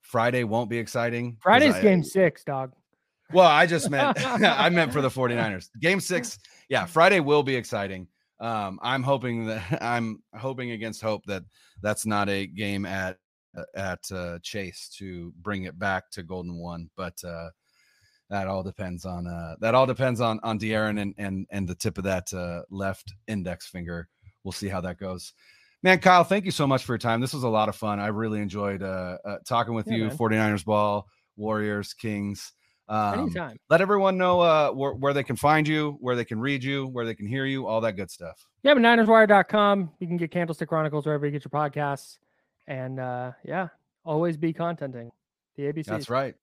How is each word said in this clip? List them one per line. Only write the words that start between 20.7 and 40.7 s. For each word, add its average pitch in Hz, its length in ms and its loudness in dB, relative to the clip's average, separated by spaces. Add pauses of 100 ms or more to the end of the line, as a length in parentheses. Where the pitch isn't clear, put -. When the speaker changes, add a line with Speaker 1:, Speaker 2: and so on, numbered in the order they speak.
Speaker 1:
and, 101 180 -4
and, 95 340 -6
and 98 160 -4
the 87 80 -6
tip - 220 -4
of 95 80 -8
that, 92 280 -2
uh, 87 380 -8
left 95 420 -8 (140)
index 92 400 -6
finger. 85 420 -10 (340)
We'll 92 100 -8
see 104 160 -8
how 95 120 -4
that 90 160 -8
goes. 92 360 -10 (500)
Man, 185 160 8
Kyle, 180 240 8
thank 196 220 2
you 185 60 -2
so 147 140 0
much 135 180 2
for 123 100 -4
your 110 40 -2
time. 117 240 0
This 127 120 -4
was 135 100 -6
a 123 60 0
lot 107 200 2
of 101 60 -6
fun. 104 240 -4
I 104 80 -2
really 107 340 -4
enjoyed, 101 400 -4
uh, 92 420 -6
uh, 101 220 -8
talking 117 280 0
with 110 140 -2
Speaker 2:
Yeah, 113 100 0
Speaker 1:
you. 110 100 0
Speaker 2:
man. 135 100 -6
Speaker 1:
Forty-niners 107 460 2
ball, 104 440 2 (280)
Warriors, 104 580 -4
Kings. 101 600 -8 (360)
Um, 107 300 0
Speaker 2:
Anytime. 120 380 -6 (120)
Speaker 1:
let 165 120 6
everyone 196 360 2
know, 180 240 4
uh, 156 300 4
where, 135 220 -2
where 139 200 0
they 139 100 0
can 131 120 -4
find 151 320 4
you, 151 320 0
where 123 160 0
they 120 100 -2
can 110 140 -6
read 135 240 -2
you, 135 240 -4
where 123 180 -6
they 113 100 -4
can 104 120 -10
hear 135 180 -2
you, 135 220 -4
all 110 140 0
that 110 120 0
good 92 160 -8
stuff. - 380 -16 (160)
Speaker 2:
Yeah, 285 100 6
but 254 80 6
Niners 233 260 6
Wire 220 200 8
dot 202 200 6
com. 202 520 2
You 180 80 -8
can 175 100 -2
get 165 140 -4
Candlestick 165 380 -4
Chronicles 151 360 0